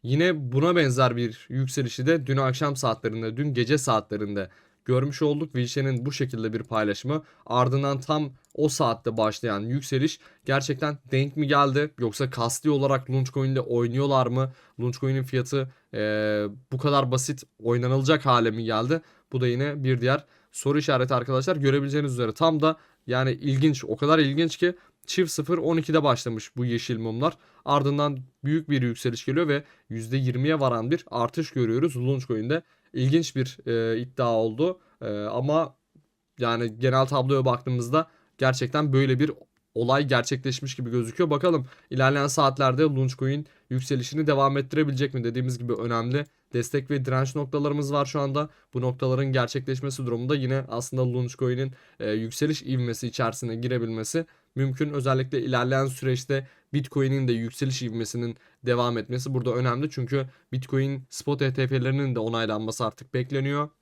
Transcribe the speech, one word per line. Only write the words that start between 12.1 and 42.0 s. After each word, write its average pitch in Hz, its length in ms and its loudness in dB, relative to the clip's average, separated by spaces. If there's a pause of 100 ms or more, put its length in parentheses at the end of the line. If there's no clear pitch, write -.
kasti 120 400 -2
olarak 135 400 0
Launch 131 220 0
Coin'de 135 300 0
oynuyorlar 123 640 2
mı? 131 240 0 (280)
Launch 123 200 -4
Coin'in 135 240 0
fiyatı, 131 480 -2 (220)
e, 113 60 -6 (720)
bu 131 60 -4
kadar 139 340 2
basit 131 320 -2 (200)
oynanılacak 131 640 2
hale 117 260 4
mi 113 120 -6
geldi? 117 380 0 (300)
Bu 127 100 0
da 127 60 2
yine 139 360 -2
bir 131 180 2
diğer 135 240 0 (260)
soru 143 260 0
işareti 135 360 2
arkadaşlar. 131 420 0
Görebileceğiniz 139 580 0
üzere 117 200 -2
tam 160 280 2
da 156 160 4 (300)
yani 131 240 0
ilginç, 139 540 2
o 110 120 -4
kadar 156 220 4
ilginç 151 380 2
ki 175 180 2 (300)
çift 180 260 0
sıfır 160 260 -2
on 165 200 0
ikide 156 260 2
başlamış 120 540 0
bu 123 80 0
yeşil 117 340 -2
mumlar. 113 380 -2 (280)
Ardından 143 540 2 (240)
büyük 156 260 0
bir 139 120 2
yükseliş 120 440 -2
geliyor 156 220 2
ve 143 160 0 (260)
yüzde 113 280 -4
yirmiye 135 420 2
varan 120 320 2
bir 165 200 -2
artış 120 400 -2
görüyoruz 127 460 2
Launch 131 300 -2
Coin'de. 123 360 -2 (300)
İlginç 135 420 2
bir, 127 220 -2 (100)
e, 113 320 0
iddia 123 360 -2
oldu. 117 440 0 (220)
E, 113 80 -6
ama 123 640 -2 (640)
yani 117 400 -2
genel 131 260 4
tabloya 135 400 2
baktığımızda 127 600 0 (300)
gerçekten 131 560 0
böyle 131 260 4
bir 151 120 2 (420)
olay 131 340 2
gerçekleşmiş 131 680 -2
gibi 120 160 -6
gözüküyor. 123 380 0
Bakalım 147 380 2 (220)
ilerleyen 139 380 2